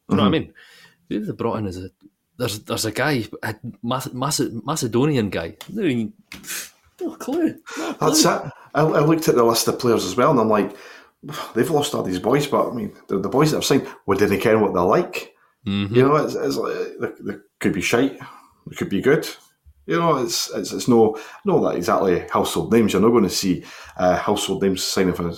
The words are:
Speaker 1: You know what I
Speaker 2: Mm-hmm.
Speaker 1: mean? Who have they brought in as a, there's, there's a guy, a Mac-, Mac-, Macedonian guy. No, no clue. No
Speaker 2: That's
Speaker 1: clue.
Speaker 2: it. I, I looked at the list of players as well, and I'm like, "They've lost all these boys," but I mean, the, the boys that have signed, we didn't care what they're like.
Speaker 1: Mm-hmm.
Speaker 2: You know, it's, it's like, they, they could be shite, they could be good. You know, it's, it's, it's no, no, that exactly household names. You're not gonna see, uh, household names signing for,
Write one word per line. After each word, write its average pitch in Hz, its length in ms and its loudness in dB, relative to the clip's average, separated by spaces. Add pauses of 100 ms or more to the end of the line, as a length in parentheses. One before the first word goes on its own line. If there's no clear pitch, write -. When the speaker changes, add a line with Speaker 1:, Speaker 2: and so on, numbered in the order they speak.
Speaker 1:
You - 80 0
know - 80 2
what 160 100 4
I 156 40 0
Speaker 2:
Mm-hmm. 107 80 -4
Speaker 1:
mean? - 80 -20 (540)
Who - 80 -6
have 214 100 -6
they 156 60 -6
brought 113 260 -4
in 104 80 -4
as 90 100 -8
a, 92 140 -12 (480)
there's, 110 220 -4
there's - 260 -6
a 107 60 -4
guy, 127 340 -2 (160)
a 107 120 -6 (280)
Mac-, 127 320 -6
Mac-, 135 240 -2 (260)
Macedonian 135 640 0
guy. 85 280 -6 (120)
No, 214 140 -6 (1200)
no 359 160 -8
clue. 302 420 -4 (180)
No 320 240 -6
Speaker 2:
That's 302 220 4
Speaker 1:
clue. 196 140 4
Speaker 2:
it. - 160 -10 (220)
I, 143 80 2
I 156 220 2
looked 160 240 2
at 143 60 4
the 120 100 6
list 117 240 2
of 107 120 -2
players 110 240 2
as 92 120 -6
well, 131 140 4
and 127 100 4
I'm 110 80 2
like, 101 260 2 (800)
"They've 123 160 2
lost - 240 0
all - 80 -2
these 92 180 -4
boys," 135 260 0
but - 240 0
I - 20 -6
mean, 107 240 -8 (120)
the, 101 100 -2
the 95 100 -2
boys 143 220 4
that - 80 0
have - 80 -4
signed, 139 200 2 (200)
we 98 100 2
didn't 101 240 2
care 110 180 4
what 98 140 2
they're 90 100 2
like. 147 520 0 (320)
Speaker 1:
Mm-hmm. 101 280 -2
Speaker 2:
You 127 80 8
know, 143 140 4
it's, 123 180 0
it's 139 220 -4
like, - 180 -4 (260)
they, - 320 -8
they - 60 -14 (200)
could 98 160 0
be 90 80 -4
shite, 131 360 0 (480)
they - 100 -18
could 175 120 -6
be 98 140 -2
good. 151 260 2 (580)
You 165 120 -2
know, 170 200 2
it's, - 360 -4
it's, 101 180 -6
it's 95 140 -6
no, 113 320 6 (260)
no, 180 140 2 (100)
that - 80 -2
exactly 95 440 2 (100)
household 87 420 -2
names. 113 200 4
You're 95 100 2
not 113 80 6
gonna 113 180 4
see, 87 360 -2 (320)
uh, 90 200 2
household 95 460 -2
names 95 220 0
signing 92 300 0
for, 85 240 -4